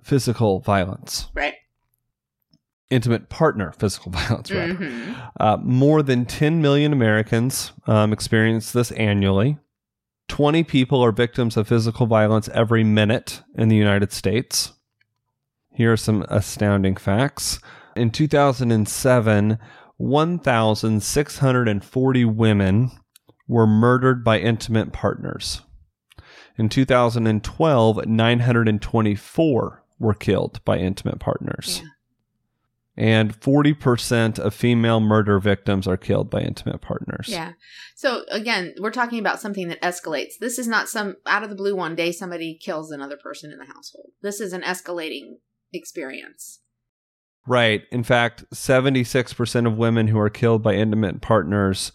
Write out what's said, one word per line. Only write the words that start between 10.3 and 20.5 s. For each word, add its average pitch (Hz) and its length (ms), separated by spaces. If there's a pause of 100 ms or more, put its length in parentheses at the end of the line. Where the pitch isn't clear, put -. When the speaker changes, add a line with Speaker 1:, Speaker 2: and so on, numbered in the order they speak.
Speaker 1:
people 131 400
are 117 100
victims 117 440
of 107 120
physical 117 380
violence 107 440
every 113 340
minute 107 580 (140)
in 113 120
the 110 80
United 101 360
States. - 600 (960)
Here 113 240
are - 20
some 110 320
astounding 101 680
facts. - 640 (360)
In 117 140
two 151 180
thousand 131 440
and 107 140
seven, 110 720 (380)
one 151 440
thousand 110 640